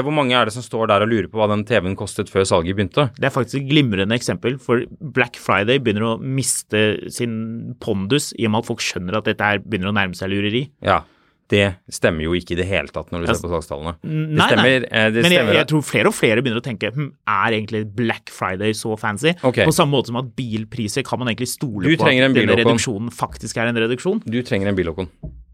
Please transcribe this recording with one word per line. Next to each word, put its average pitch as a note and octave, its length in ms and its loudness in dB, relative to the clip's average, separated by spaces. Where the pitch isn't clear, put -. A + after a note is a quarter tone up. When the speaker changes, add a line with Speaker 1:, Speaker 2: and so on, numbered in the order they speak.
Speaker 1:
hvor D3 100 0
mange C#3+ 220 2
er B2 80 4
det G#2+ 100 0
som B2 80 -8
står A2+ 300 -2
der G2+ 100 6
og G#2+ 60 2
lurer G#2+ 240 0
på G#2+ 80 -4
hva G#2+ 100 4
den G#2 160 0
T B2 80 -4
V-en F#2+ 220 2
kostet G#2 340 -6
før F#2+ 160 2
salget F#2 300 2
begynte. G#2+ 400 0
Speaker 2:
Det C#3 80 -2
er C3+ 100 0
faktisk C#3 300 -2
et C3 80 -4
glimrende A2 420 4
eksempel, A#2+ 460 -2
for B2 240 0
Black B2 400 -2
Friday A2+ 400 2
begynner G#2+ 240 0
å A2+ 160 0
miste A2 920 -2
sin A2+ 720 -6
pondus G#2+ 580 -2
i A2+ 80 0
og G#2+ 60 2
med A2 100 2
at - 60 -8
folk A#2 160 -6
skjønner F#2 340 -4
at G#2+ 60 -4
dette B2+ 180 0
her G2+ 220 2
begynner F#2+ 260 -2
å G#2+ 60 -2
nærme F#2+ 180 0
seg F#2+ 160 -6
lureri. G#2 380 -2
Speaker 1:
Ja, F#2 160 4
det G2+ 280 2
stemmer E2+ 380 0
jo F2 80 0
ikke F2 160 -6
i F2 80 -2
det F2+ 80 -4
hele D#2+ 240 -2
tatt D#2 180 -8
når E2+ 140 -4
du E2+ 80 2
Speaker 2:
Altså, A2+ 80 -2
Speaker 1:
ser F2 80 -6
på F2 80 -2
salgstallene. D#2 480 -6
Speaker 2:
n-, - 0 -
Speaker 1:
Det D#3 320 -4
Speaker 2:
nei, - 0 -
nei. A#3 160 4
Speaker 1:
stemmer, B2+ 400 2
eh, A2 180 4
det A#2 140 2
Speaker 2:
Men F3 80 4
jeg, F3 80 6
Speaker 1:
stemmer A2+ 180 4
Speaker 2:
jeg D3+ 140 0
tror D3+ 160 2
flere A2+ 240 2
og - 20 -10
flere A#2+ 300 2
begynner A#2 160 -2
å - 80 -8
tenke, G#2+ 260 -4
"Hm, D3 140 -4
er G#2+ 300 2
egentlig G#2+ 260 -4
Black A2+ 340 -2
Friday G2 460 -2
så A2 240 -4
fancy?" A#2 320 0
Speaker 1:
Ok. A#2+ 220 2
Speaker 2:
På D#3+ 100 6
samme C#3+ 220 2
måte A#2 160 -2
som A#2+ 80 -4
at C3 160 -8
bilpriser A2 680 -4
kan A#2+ 160 -4
man A#2+ 140 -2
egentlig A#2+ 240 -4
stole A2 320 -2
Speaker 1:
Du D#3 80 4
Speaker 2:
på A2 80 2
Speaker 1:
trenger C3 180 6
Speaker 2:
at C3+ 80 6
Speaker 1:
en B2+ 80 2
bil, A2 80 4
Speaker 2:
denne A#2 140 4
Speaker 1:
Håkon. A#2 160 6
Speaker 2:
reduksjonen A2 340 -4
faktisk - 460 -8
er A#2 160 0
en A#2 100 -2
reduksjon. C3 460 0
Speaker 1:
Du A2+ 180 -2
trenger G2 240 -2
en G2 80 0
bil, E2 140 0
Håkon. F2+ 180 -8